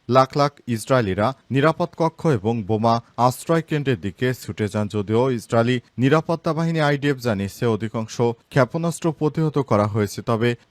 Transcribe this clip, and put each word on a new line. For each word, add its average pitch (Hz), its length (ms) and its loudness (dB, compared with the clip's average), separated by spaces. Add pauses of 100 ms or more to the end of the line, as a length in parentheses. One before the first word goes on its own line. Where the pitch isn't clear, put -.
(160)
লাখ 131 220 6
লাখ 143 140 2 (240)
ইসরায়েলিরা 107 520 0 (280)
নিরাপদ 160 420 2
কক্ষ 160 240 -2 (180)
এবং 107 140 0 (160)
বোমা 113 260 2 (320)
আশ্রয় 165 420 0
কেন্দ্রের 135 360 -2
দিকে 127 220 -4 (140)
ছুটে 107 320 -4
যান। 104 120 0 (100)
যদিও 107 280 0 (160)
ইসরায়েলি 117 380 0 (200)
নিরাপত্তা 160 560 2
বাহিনী 165 260 -2 (100)
আইডিএফ 143 280 0 (100)
জানিয়েছে 98 360 -2 (120)
অধিকাংশ 110 400 -6 (380)
ক্ষেপণাস্ত্র 165 540 0 (120)
প্রতিহত 151 380 0
করা 107 360 2
হয়েছে, 104 260 -2 (100)
তবে 117 200 2 (220)